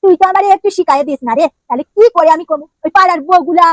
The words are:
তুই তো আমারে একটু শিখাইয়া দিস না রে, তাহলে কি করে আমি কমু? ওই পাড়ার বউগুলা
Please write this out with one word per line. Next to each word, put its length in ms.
তুই 140
তো 120
আমারে 200
একটু 220
শিখাইয়া 340
দিস 180
না 120
রে, 120
তাহলে 160
কি 220
করে 160
আমি 140
কমু? 220
ওই 60
পাড়ার 300
বউগুলা 520